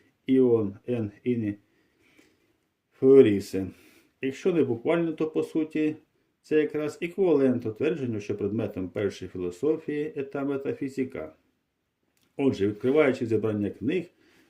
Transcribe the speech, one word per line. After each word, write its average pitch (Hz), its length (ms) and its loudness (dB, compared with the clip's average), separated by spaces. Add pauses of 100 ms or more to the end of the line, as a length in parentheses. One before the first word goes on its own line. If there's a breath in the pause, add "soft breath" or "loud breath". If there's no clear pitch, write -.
(260 soft breath)
іон 117 480 4 (120)
ен 117 240 -4 (140)
іні 113 300 -2 (1400 soft breath)
феорісе. 104 760 6 (540 soft breath)
Якщо 135 320 -4
не 160 120 2
буквально, 156 480 -2
то 156 140 -2
по 156 160 -4
суті 156 540 -2 (480)
це 151 160 2
якраз 147 400 -4
еквівалент 139 760 2
твердженню, 131 440 -4
що 101 160 -6
предметом 101 520 -4
першої 95 400 -6
філософії 147 880 -4
є 139 60 -6
та 139 220 -6
метафізика. 135 880 -6 (1000)
Отже, 104 320 2
відкриваючи 127 580 2
зібрання 104 440 0
книг, 165 340 -4 (460 soft breath)